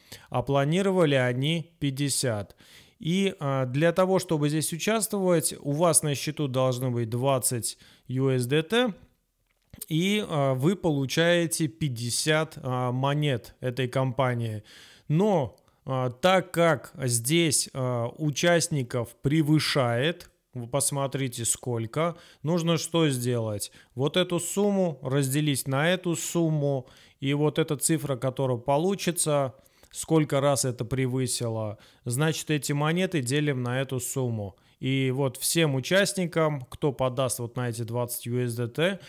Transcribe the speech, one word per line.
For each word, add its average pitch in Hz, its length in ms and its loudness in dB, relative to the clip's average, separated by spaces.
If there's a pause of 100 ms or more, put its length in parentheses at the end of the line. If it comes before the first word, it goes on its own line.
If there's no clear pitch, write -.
(300)
а 123 140 -2
планировали 156 720 4
они 131 640 0
пятьдесят. 131 760 -2 (440)
И, 185 420 0
а, 135 240 0
для 147 260 2
того, 185 280 4
чтобы 156 280 0
здесь 151 240 0
участвовать, 185 880 0
у 143 120 -4
вас 160 300 4
на 147 140 -2
счету 147 320 -4
должны 127 440 0
быть 120 180 -2
двадцать 123 680 -2 (300)
U 131 220 0
S 127 160 2
D 147 180 2
T, 226 300 0 (960)
и, 196 400 2
а, 139 240 0
вы 139 220 2
получаете 165 920 0
пятьдесят, 151 920 -2
а, 127 300 -2
монет 139 680 -2
этой 127 280 -4
компании. 123 760 -2 (440)
Но, 160 500 2 (260)
а, 127 280 -2
так 185 400 2
как 165 440 2
здесь, 135 800 0
а, 123 360 -2 (100)
участников 147 1040 0
превышает, 143 1080 2 (240)
вы 120 140 -10
посмотрите 135 760 -2
сколько, 123 720 -2 (280)
нужно 165 340 0
что 160 320 2
сделать? 120 600 -2 (240)
Вот 139 200 0
эту 180 240 0
сумму 190 640 0
разделить 139 640 0
на 139 220 0
эту 180 260 0
сумму, 151 720 -2 (320)
и 139 140 0
вот 147 240 2
эта 156 180 0
цифра, 139 400 -2
которая 127 440 -2
получится, 147 960 0 (360)
сколько 151 480 2
раз 139 260 2
это 123 200 -4
превысило, 123 960 -2 (260)
значит, 151 460 0
эти 147 220 0
монеты 165 480 0
делим 135 420 0
на 123 180 -2
эту 131 180 -4
сумму. 113 560 -4 (240)
И 131 320 0
вот 135 260 -2
всем 156 380 2
участникам, 165 840 0
кто 143 300 -2
подаст 127 480 -2
вот 117 160 -8
на 123 140 -2
эти 117 140 -6
двадцать 120 420 -6
U 123 140 -2
S 120 160 -2
D 120 120 -4
T, 175 420 -2